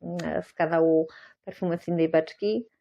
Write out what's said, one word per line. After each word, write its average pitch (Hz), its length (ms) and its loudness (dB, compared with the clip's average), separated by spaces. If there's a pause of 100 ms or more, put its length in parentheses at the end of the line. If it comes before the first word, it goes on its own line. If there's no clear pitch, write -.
mm, 170 400 -6
z - 100 -20
kanału 160 560 2 (360)
Perfumy 180 340 -4
z - 100 -12
innej 165 200 2
beczki. 202 600 -2 (120)